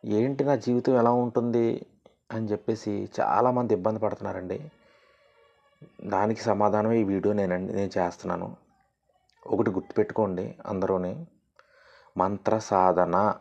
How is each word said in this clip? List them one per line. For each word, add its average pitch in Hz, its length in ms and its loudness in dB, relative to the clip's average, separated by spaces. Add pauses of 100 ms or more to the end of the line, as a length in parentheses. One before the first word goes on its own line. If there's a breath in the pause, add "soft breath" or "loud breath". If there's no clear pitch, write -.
ఏంటి 131 400 0
నా 139 120 2
జీవితం 123 380 0
ఎలా 117 160 6
ఉంటుంది 120 760 0 (460)
అని 110 140 -4
చెప్పేసి 104 640 -4 (100)
చాలామంది 123 540 2
ఇబ్బంది 107 260 -2
పడుతున్నారండి. 101 720 -6 (1300 soft breath)
దానికి 104 360 0
సమాధానమే 107 580 2
ఈ 110 60 2
వీడియో 98 300 0
నేనండి, 95 380 -2
నేను 98 260 -4
చేస్తున్నాను. 90 580 -4 (920)
ఒకటి 107 240 0
గుర్తుపెట్టుకోండి 98 840 -2 (120)
అందరూని, 95 600 -2 (880 soft breath)
మంత్ర 98 420 0
సాధన 92 840 4